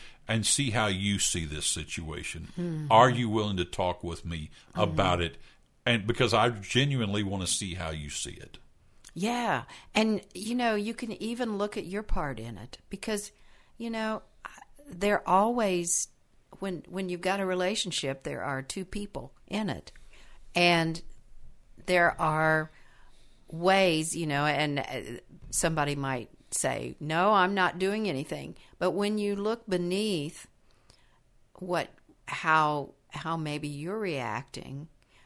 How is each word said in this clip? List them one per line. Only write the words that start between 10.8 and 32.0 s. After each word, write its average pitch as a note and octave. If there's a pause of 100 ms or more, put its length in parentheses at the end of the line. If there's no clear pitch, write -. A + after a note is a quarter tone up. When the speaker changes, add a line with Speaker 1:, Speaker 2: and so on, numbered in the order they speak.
Speaker 2:
can A3 (100)
even A3+
look G#3
at F3+
your G3
part D3
in A2+
it - (100)
because, G3+ (460)
you A#3
know, A3 (640)
there G3
always, F#3+ (500)
when, F#3+
when F#3
you've F3+
got F#3
a G3
relationship, F3+
there C#3
are C3+
two F#3
people F#3 (160)
in G#3
it. F#2+ (640)
And E3+ (840)
there F3
are D#3 (760)
ways, E3+
you D#3+
know, C#3+
and, D3
uh, - (640)
somebody D3+
might C3+ (260)
say, B2
"No, E3
I'm F#3+
not F3+
doing G3+
anything." D3 (240)
But F3+
when G3+
you G3+
look A3
beneath F3+ (1120)
what, F3 (380)